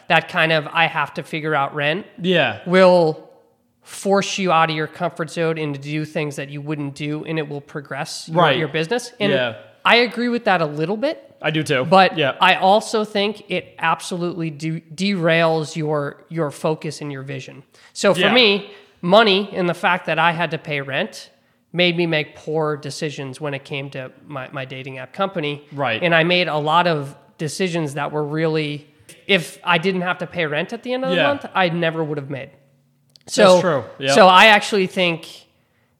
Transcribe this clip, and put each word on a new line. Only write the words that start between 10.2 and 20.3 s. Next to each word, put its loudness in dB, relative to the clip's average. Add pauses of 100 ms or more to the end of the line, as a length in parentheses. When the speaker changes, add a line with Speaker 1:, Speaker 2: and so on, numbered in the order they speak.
Speaker 1:
with -2
that 2
a 2
little -4
bit. -4 (180)
Speaker 2:
I 0
do -2
too. 0
Speaker 1:
But 4
Speaker 2:
Yeah. 0
Speaker 1:
I 6
also 2
think -2
it -6
absolutely -4
de-, -6 (120)
derails 0
your, -4
your -4
focus -4
and -8
your -10
vision. -14 (300)
So 2
for 0
Speaker 2:
Yeah. 4
Speaker 1:
me, 4 (300)
money 4
and 0
the -2
fact -2
that -2
I 4